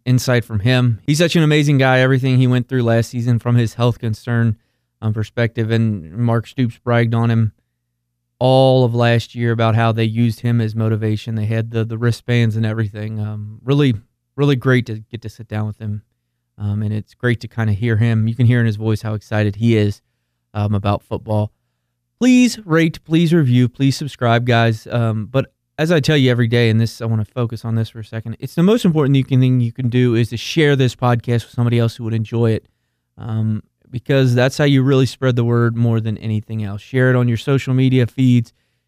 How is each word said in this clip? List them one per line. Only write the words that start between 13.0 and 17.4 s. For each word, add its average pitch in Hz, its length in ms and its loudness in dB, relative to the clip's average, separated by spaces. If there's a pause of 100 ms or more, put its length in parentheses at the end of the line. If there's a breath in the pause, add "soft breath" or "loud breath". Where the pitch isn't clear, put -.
Um, 107 420 -10
really, 139 320 2 (400)
really 143 220 0
great 123 300 0
to 110 120 -12
get 110 240 -16
to 113 60 -14
sit 107 180 -18
down 107 220 -6
with 104 100 -12
him. 104 240 -10 (560)
Um, 104 240 -4
and 107 100 -4
it's 107 220 -10
great 120 260 -2